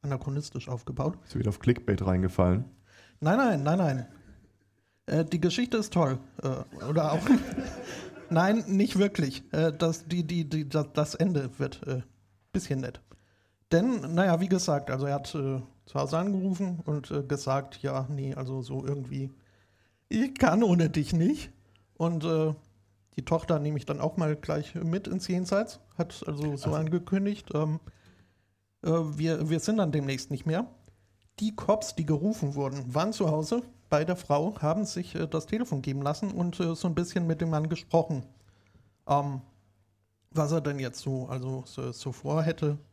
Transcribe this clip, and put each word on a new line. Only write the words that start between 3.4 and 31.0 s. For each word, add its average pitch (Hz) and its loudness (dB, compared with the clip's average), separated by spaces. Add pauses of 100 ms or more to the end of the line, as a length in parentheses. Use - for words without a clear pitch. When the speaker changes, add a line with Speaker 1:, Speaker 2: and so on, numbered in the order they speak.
Speaker 1:
nein, 156 2
nein. 135 0 (1000)
Äh, 160 2
die 160 0
Geschichte 233 2
ist 214 -2
toll. 135 2 (220)
Äh, 131 -6
oder 151 2
auch. 170 0
<laughs> - -2
Nein, 190 4
nicht 196 4
wirklich. 180 2 (100)
Äh, 156 2
das, 165 -2
die, 175 0
die, 160 -2
die, 156 -2
das, 143 0
das 151 0
Ende 151 0
wird, - -4
äh, 131 -4 (500)
bisschen 143 -2
nett. 123 -8 (720)
Denn, 170 2
naja, 175 6
wie 190 2
gesagt, 175 2
also 131 -2
er 139 0
hat, 139 -6
äh, 135 -2 (240)
zu - -20
Hause 139 0
angerufen 185 0
und, 147 -4
äh, 147 -2
gesagt, 139 -4
ja, 135 -2
nee, 135 -4
also 131 -6
so 135 -6
irgendwie, 135 -6 (760)
ich 262 0
kann 226 4
ohne 175 6
dich 151 0
nicht. 190 2 (460)
Und, 165 -2
äh, 156 2 (600)
die 127 -6
Tochter 165 2
nehme 147 0
ich - -4
dann 147 -4
auch 160 0
mal 156 2
gleich 147 -4
mit 170 -2
ins 185 -4
Jenseits, 185 0 (180)
hat - -6
also 147 -4
so 151 -2
Speaker 2:
Also 143 -2
Speaker 1:
angekündigt, 175 -2
ähm, 156 0 (1040)
äh, 160 0
wir, 160 0
wir 160 2
sind 220 0
dann 175 2
demnächst 139 -2
nicht 139 -6
mehr. 180 0 (720)